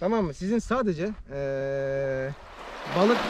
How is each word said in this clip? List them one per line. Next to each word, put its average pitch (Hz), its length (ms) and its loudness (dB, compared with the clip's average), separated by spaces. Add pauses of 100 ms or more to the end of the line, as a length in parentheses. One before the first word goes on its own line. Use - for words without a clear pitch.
tamam 208 240 2
mı? 147 100 -2
Sizin 208 240 0
sadece, 214 520 0 (220)
e, 135 1000 -2 (680)
balık 208 220 6 (120)